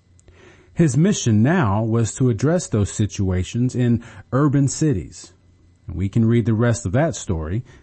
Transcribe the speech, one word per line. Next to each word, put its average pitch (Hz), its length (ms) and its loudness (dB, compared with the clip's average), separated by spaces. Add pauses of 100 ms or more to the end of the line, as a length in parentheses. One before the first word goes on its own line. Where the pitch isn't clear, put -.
(720)
His 156 240 2
mission 139 460 2
now 117 420 2
was 113 300 -2
to 127 160 0
address 143 380 0
those 104 240 0
situations 101 840 -2
in 120 300 0 (280)
urban 139 360 2
cities. 104 680 -4 (540)
We 87 220 -4
can 113 160 2
read 117 200 2
the 117 80 0
rest 113 320 0
of 92 60 -4
that 131 240 0
story 82 480 -6 (200)